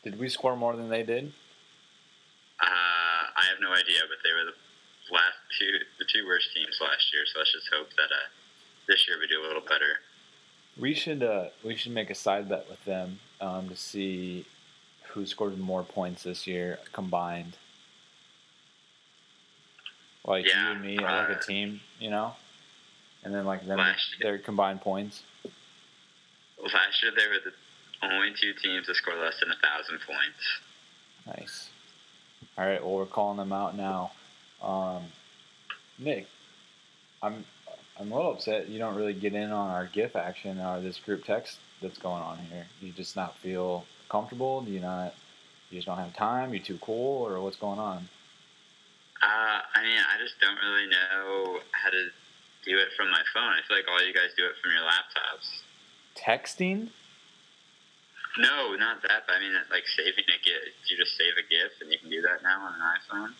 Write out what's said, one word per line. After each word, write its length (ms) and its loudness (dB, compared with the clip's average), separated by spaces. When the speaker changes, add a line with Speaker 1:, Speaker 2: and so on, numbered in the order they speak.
Speaker 1:
Did 160 -10
we 80 -2
score 280 2
more 200 2
than 120 -6
they 140 0
did? 300 -2
Speaker 2:
Uh, 640 4
I 140 6
have 100 0
no 120 0
idea, 360 4
but 140 -8
they 100 4
were 180 0
the 640 -14
last 200 6
two, 200 2
the 80 -6
two 220 2
worst 260 2
teams 260 -2
last 320 2
year. 140 2
So 140 -2
let's 120 4
just 220 -4
hope 160 -4
that, 200 2
uh, 200 0
this 220 8
year 100 0
we 80 0
do 160 2
a 40 -4
little 160 -2
better. 360 2
Speaker 1:
We 160 0
should, 280 -2
uh, 260 2
we 140 -6
should 160 -6
make 160 -2
a 60 -6
side 340 0
bet 180 -2
with 200 -18
them, 340 -4
um, 260 -4
to 80 -12
see 720 -6
who 160 -6
scores 320 -4
more 240 -2
points 400 -6
this 240 -8
year 320 -4
combined. 640 -4
Like, 220 2
you 80 6
Speaker 2:
Yeah, 180 2
Speaker 1:
and 80 -6
me, 160 -6
like, 320 0
a 80 0
Speaker 2:
uh, 40 -6
Speaker 1:
team, 400 -4
you 80 -8
know? 280 -2
And 120 -6
then, 100 -2
like, 220 -4
them, 100 -2
Speaker 2:
last 420 2
year. 120 0
Speaker 1:
their 80 -2
combined 420 0
points. 440 -4
Speaker 2:
Last 400 4
year, 140 2
they 100 6
were 180 2
the 80 -8
only 260 2
two 140 4
teams 320 -2
to 80 -2
score 220 0
less 240 -2
than 100 2
a 60 0
thousand 500 0
points. 540 -2
Speaker 1:
Nice. 440 -12
All 80 0
right, 160 2
well, 140 0
we're 100 0
calling 300 0
them 160 -4
out 240 -2
now. 360 -4
Um, 420 -2
Nick, 300 -4
I'm, 220 -4
I'm 140 -8
a 20 -6
little 180 2
upset 360 -2
you 100 -8
don't 160 -2
really 200 0
get 200 -2
in 160 -2
on 200 0
our 160 -2
gif 300 0
action 440 -4
or 200 -2
this 180 -6
group 260 -4
text 340 -2
that's 180 -10
going 240 -4
on 160 -8
here. 280 -12
Do 60 -12
you 60 -12
just 240 -10
not 220 -6
feel 460 -2
comfortable? 540 -2
Do 80 -8
you 100 -4
not, 340 -4
you 80 -10
just 80 -8
don't 120 -4
have 160 -8
time? 400 -2
You 60 -4
too 200 -8
cool, 460 -2
or 140 -2
what's 160 -4
going 220 -4
on? 300 -6
Speaker 2:
Uh, 380 4
I 80 6
mean, 160 4
I 240 4
just 180 -8
don't 220 4
really 280 2
know 680 2
how 200 0
to 180 0
do 140 4
it 180 6
from 140 2
my 120 6
phone. 220 2
I 120 4
feel 100 2
like 120 2
all 160 4
you 100 0
guys 220 4
do 80 2
it 80 0
from 100 2
your 100 4
laptops. 800 0
Speaker 1:
Texting? 720 0
Speaker 2:
No, 380 6
not 260 2
that, 240 2
but 100 2
I 40 2
mean, 120 -2
like, 140 2
saving 280 2
a 200 4
gif. 280 2
You 80 0
just 200 2
save 220 4
a 100 2
gif 320 0
and 120 -12
you 60 2
can 120 -16
do 120 -2
that 200 2
now 200 2
on 120 -8
an 60 -10
iPhone? 600 -2